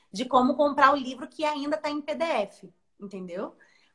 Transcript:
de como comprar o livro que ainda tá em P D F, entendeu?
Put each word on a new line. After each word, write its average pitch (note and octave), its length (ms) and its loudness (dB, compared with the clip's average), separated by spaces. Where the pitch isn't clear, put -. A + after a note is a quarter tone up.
de G3+ 140 -6
como B3+ 320 4
comprar C#4+ 360 6
o D4 40 2
livro B3+ 320 -8
que - 160 -8
ainda D4 320 -2
tá D4+ 120 -4
em D4 140 -4
P D4 140 -6
D D#4 80 -4
F, A3+ 500 -4
entendeu? F#3+ 560 -10